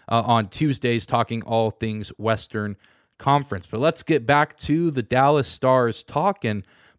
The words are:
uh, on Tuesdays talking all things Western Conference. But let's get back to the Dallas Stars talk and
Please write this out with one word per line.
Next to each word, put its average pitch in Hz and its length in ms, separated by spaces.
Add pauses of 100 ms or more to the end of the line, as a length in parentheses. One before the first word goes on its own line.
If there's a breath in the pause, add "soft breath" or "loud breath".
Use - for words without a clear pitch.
uh, 113 180
on 113 220
Tuesdays 123 580
talking 117 380
all 113 280
things 107 460
Western 104 600 (420 soft breath)
Conference. 135 500
But 143 120
let's 165 200
get 139 240
back 147 340
to 165 300
the 131 140
Dallas 135 460
Stars 127 540
talk 185 420
and 104 180 (360 soft breath)